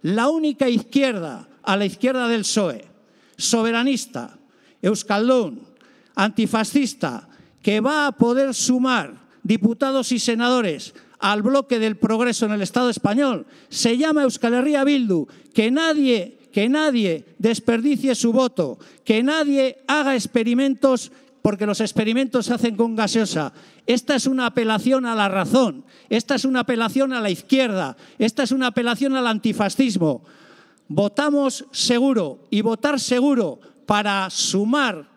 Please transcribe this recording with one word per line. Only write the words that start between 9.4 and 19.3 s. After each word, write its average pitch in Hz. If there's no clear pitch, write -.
diputados 233
y 240
senadores 233
al 208
bloque 262
del 220
progreso 226
en 208
el 208
Estado 240
español, 226
se 233
llama 302
Euskal 240
Herria 277
Bildu. 233
Que 226
nadie, 277
que 214
nadie 247
desperdicie 233
su 233
voto, 220
que 226
nadie 285